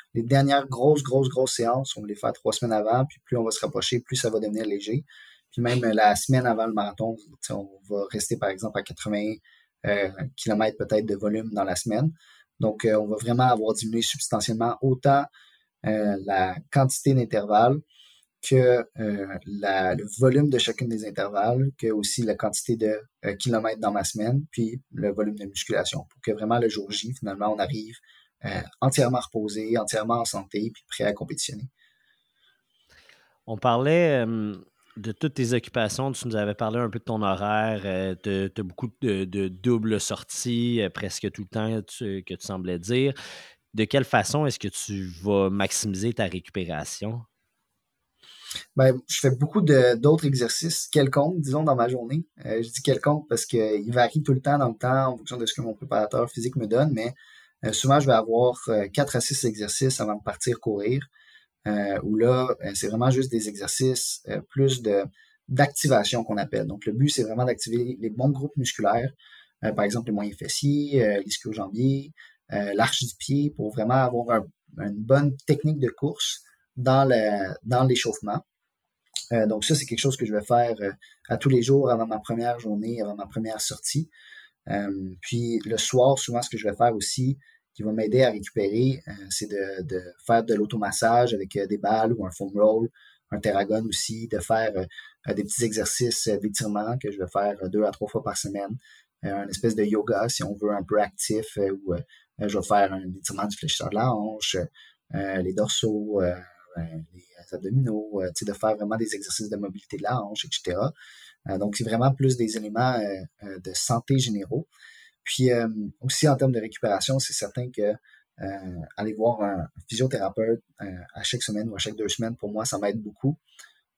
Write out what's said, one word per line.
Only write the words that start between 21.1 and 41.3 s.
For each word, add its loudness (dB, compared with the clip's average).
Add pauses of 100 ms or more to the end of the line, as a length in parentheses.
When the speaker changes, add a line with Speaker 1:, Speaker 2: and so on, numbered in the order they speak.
Speaker 1:
que -4
aussi 0
la 0
quantité -2
de, 2 (300)
euh, -2
kilomètres 0
dans 0
ma -2
semaine, -2
puis -4 (100)
le -2
volume -2
de -10
musculation, -4
pour -20
que -2
vraiment 0
le 4
jour -6
J, -6
finalement, -4
on -2
arrive, -4 (480)
euh, -4 (220)
entièrement 4
reposé, -4
entièrement -2
en -2
santé, -6
puis -20
prêt -4
à 2
compétitionner. -8 (1800)
Speaker 2:
On -6
parlait, 4
euh, -2 (400)
de -6
toutes -2
tes 0
occupations, 0
tu -8
nous -2
avais 0
parlé -2
un 0
peu -8
de -10
ton -2
horaire, 0
euh, -2
t'as, -2
t'as -6
beaucoup -8 (140)
de, 0
de -2
doubles 0
sorties, -2
euh, 0
presque -6